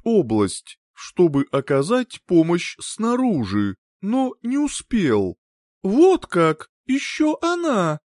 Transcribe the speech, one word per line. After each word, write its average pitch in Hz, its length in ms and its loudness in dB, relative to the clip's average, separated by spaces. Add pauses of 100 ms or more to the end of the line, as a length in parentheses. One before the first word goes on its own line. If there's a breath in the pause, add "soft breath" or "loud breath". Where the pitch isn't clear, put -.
область, 110 720 0 (160)
чтобы 143 580 0
оказать 143 720 -2
помощь 170 540 0
снаружи, 147 960 -2 (260)
но 247 400 -2
не 247 160 -4
успел». 139 800 -2 (460)
«Вот 311 420 4
как! 160 440 0 (160)
Ещё 302 560 -2
она!» 285 580 0 (100)